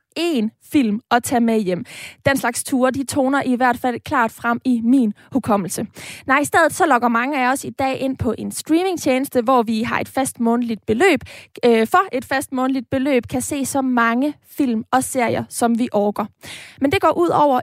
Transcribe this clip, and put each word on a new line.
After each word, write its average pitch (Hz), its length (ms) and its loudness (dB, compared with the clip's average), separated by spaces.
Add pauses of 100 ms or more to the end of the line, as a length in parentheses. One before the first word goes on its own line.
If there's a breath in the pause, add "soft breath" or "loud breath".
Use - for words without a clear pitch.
(180)
én 294 300 0 (240)
film 233 280 2 (100)
at 240 120 4
tage 247 180 0
med 226 200 2
hjem. 180 240 -4 (420 loud breath)
Den 269 100 2
slags 240 280 -4
ture, 254 260 0
de 269 140 -4
toner 269 420 0
i 247 100 2
hvert 247 260 2
fald 240 180 -2
klart 240 300 0
frem 240 340 -4
i 247 200 2
min 240 280 4 (200 soft breath)
hukommelse. 202 540 -2 (400 loud breath)
Nej, 269 120 2
i 294 60 2
stedet 320 280 2
så 359 140 2
logger 240 220 4
mange 247 360 0
af 247 80 2
os 277 120 -4
i 240 60 -8
dag 269 300 -4
ind 262 180 -4
på 240 200 -2
en - 120 -8
streamingtjeneste, 302 920 0
hvor 247 200 4
vi 220 200 -2
har 226 180 -4
et - 80 -6
fast 269 320 -4
månedligt 233 460 -2
beløb, 269 340 2 (460 loud breath)
øh, 226 200 4
for 370 300 2
et 262 80 -4
fast - 280 -4
månedligt 262 380 -2
beløb 262 400 0
kan 262 100 -2
se 277 240 -4
så 269 180 -2
mange 254 520 0 (240)
film 240 340 0
og 262 100 2
serier, 233 460 -2
som 233 300 0
vi 202 140 0
orker. 104 340 0 (540 loud breath)
Men 277 120 2
det 381 80 2
går 320 160 4
ud 349 120 2
over 277 340 4